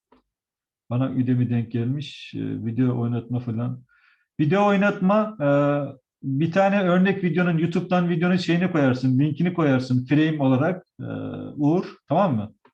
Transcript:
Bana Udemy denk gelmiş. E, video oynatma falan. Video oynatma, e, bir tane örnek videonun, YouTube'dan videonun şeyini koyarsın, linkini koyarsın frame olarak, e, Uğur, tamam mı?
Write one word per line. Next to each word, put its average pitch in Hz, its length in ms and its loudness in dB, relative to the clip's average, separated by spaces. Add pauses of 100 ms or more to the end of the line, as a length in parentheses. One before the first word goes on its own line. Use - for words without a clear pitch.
(880)
Bana 127 220 -2
Udemy 123 380 0
denk 117 220 -2
gelmiş. 127 640 -6
E, 110 40 -8
video 113 600 -2
oynatma 120 400 -4
falan. 120 440 -6 (560)
Video 180 260 2
oynatma, 202 760 2
e, 143 80 2 (720)
bir 143 280 -2
tane 196 300 2
örnek 185 420 2
videonun, 175 340 0
YouTube'dan 175 520 0
videonun 180 260 2
şeyini 180 360 0
koyarsın, 131 480 2
linkini 170 340 0
koyarsın 127 520 0
frame 151 380 2
olarak, 131 420 0 (140)
e, 127 40 -10 (520)
Uğur, 156 400 0 (120)
tamam 160 280 2
mı? 107 180 -6 (200)